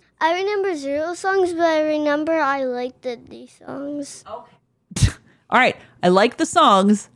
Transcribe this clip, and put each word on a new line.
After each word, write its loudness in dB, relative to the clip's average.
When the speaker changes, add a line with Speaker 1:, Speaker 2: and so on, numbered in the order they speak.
Speaker 1:
I 2
remember -2
zero -4
songs, 0
but -2
I 2
remember -2
I -2
liked -8
the, -8
the -20
songs. -12
Speaker 2:
Okay. -6
<laughs> -20
All 2
right. 2
I 2
like 4
the 0
songs. 4